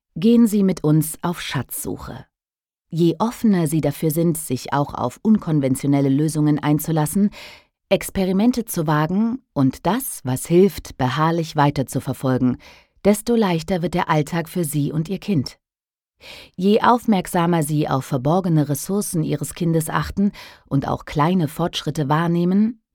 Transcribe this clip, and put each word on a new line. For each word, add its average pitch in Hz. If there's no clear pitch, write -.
Gehen 233
Sie 202
mit 190
uns 156
auf 175
Schatzsuche. -
Je 165
offener 208
Sie 156
dafür 147
sind, 165
sich -
auch 143
auf -
unkonventionelle 143
Lösungen 151
einzulassen, 151
Experimente 196
zu 165
wagen 180
und 135
das, 254
was 127
hilft, 175
beharrlich 156
weiterzuverfolgen, 131
desto 208
leichter 180
wird 175
der 175
Alltag 160
für 180
Sie 147
und 160
Ihr 190
Kind. 170
Je 202
aufmerksamer 180
Sie 151
auf 135
verborgene 156
Ressourcen 175
Ihres 147
Kindes 165
achten 196
und 139
auch -
kleine 160
Fortschritte 156
wahrnehmen, 175